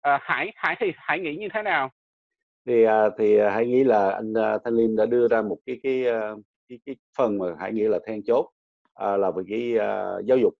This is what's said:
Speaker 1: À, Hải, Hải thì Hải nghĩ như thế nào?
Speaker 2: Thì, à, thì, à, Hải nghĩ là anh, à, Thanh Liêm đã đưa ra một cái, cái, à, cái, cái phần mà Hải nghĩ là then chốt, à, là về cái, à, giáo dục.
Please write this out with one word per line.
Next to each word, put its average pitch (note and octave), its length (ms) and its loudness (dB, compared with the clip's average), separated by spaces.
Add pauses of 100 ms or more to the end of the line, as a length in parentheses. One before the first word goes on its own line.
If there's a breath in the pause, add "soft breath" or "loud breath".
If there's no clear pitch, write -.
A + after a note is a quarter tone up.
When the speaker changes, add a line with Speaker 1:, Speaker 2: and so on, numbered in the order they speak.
Speaker 1:
À, C#3+ 200 0
Hải, D#3+ 340 -4
Hải E3+ 240 -4
thì G3 160 -2
Hải - 240 -4
nghĩ D#3 160 -6
như G#3 180 -10
thế G#3+ 100 -4
nào? D3+ 260 -2 (760)
Speaker 2:
Thì, A#2 180 4
à, A2 340 4
thì, G#2+ 200 4
à, G#2 120 4
Hải A2+ 180 0
nghĩ B2+ 160 4
là G#2+ 260 4
anh, A2 240 -6
à, A2 300 0
Thanh A#2 100 -4
Liêm A2+ 220 2
đã G#2+ 100 2
đưa A#2+ 220 2
ra A2+ 140 2
một G#2+ 240 -6
cái, B2 180 -10
cái, C3 220 -2
à, A2 260 -2 (380)
cái, B2 160 -18
cái C3+ 100 -12 (220)
phần A2 200 2
mà F#2+ 80 -4 (140)
Hải G2 140 -8
nghĩ G#2+ 100 0
là G#2+ 240 0
then G#2+ 160 -8
chốt, A#2+ 260 0 (440)
à, G2+ 240 -2
là G2 140 0
về F#2 180 -6
cái, A#2 280 -2
à, G2+ 360 -2 (120)
giáo B2+ 120 4
dục. A2 220 2